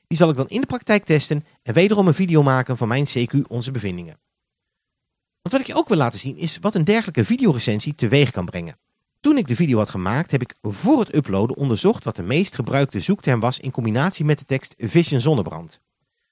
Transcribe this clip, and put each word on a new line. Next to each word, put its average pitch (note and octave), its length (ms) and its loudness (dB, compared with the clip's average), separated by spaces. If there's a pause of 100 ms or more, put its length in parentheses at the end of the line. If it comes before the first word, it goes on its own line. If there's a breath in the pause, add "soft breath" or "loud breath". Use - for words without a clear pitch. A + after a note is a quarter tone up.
Die D#3+ 120 -4
zal E3 120 6
ik C#3 60 0
dan C3 120 -2
in A#3 120 -4
de C#4 60 -4
praktijk G#3+ 380 0
testen D3+ 400 0 (180)
en A#2 120 -4
wederom G3 320 4
een D#3 80 4
video E3+ 280 2
maken C3 340 0
van A#2 120 -2
mijn C3+ 160 0
C B2 220 -2
Q - 80 -4 (140)
Onze A#2+ 220 -8
Bevindingen. F2+ 480 -8 (1200)
Want F3+ 120 -4
wat C4+ 60 2
ik B3 60 -8
je - 80 -8
ook E4 140 0
wil G#3 80 2
laten A#2+ 220 2
zien C3+ 180 -10
is E3 220 -6
wat G3 160 -2
een E3+ 100 2
dergelijke F#3 400 2
videorecensie D3 680 0
teweeg B2+ 360 2
kan F2+ 140 -6
brengen. E2+ 340 -12 (420)
Toen C#4+ 180 4
ik F3+ 80 -2
de B2 100 -2
video C#3 220 2
had G#2 120 0
gemaakt, G2+ 400 -4
heb B2+ 120 0
ik - 200 -12
voor F3 360 0
het - 160 -2
uploaden A2+ 420 0
onderzocht C#3+ 480 0
wat - 120 -6
de F2 60 -8
meest C#3 320 -2
gebruikte C3 460 -2
zoekterm C3+ 400 0
was B2 180 0
in C3+ 120 -10
combinatie B2+ 540 -2
met D3+ 140 2
de - 60 -20
tekst - 340 -6
Vision C#3+ 420 2
zonnebrand. E2+ 600 -2 (520)